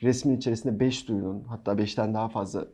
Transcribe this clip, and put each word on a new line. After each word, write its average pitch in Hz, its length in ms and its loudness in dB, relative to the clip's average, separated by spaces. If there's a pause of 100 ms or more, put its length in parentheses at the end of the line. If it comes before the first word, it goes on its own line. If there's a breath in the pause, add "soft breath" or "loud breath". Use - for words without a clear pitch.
resmin 127 340 4
içerisinde 117 420 0
beş 127 280 2
duyunun, 98 360 -2
hatta 110 340 -2
beşten 107 360 0
daha 110 160 0
fazla 98 440 -4